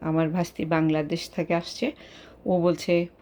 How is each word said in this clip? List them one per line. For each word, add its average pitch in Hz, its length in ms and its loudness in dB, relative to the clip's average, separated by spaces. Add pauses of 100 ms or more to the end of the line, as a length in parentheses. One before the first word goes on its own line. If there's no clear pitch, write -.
আমার 160 280 0
ভাস্তি 170 360 -2
বাংলাদেশ 160 680 0
থেকে 170 240 -2
আসছে। 233 380 -4 (540)
ও 180 140 2
বলছে, 175 460 2 (160)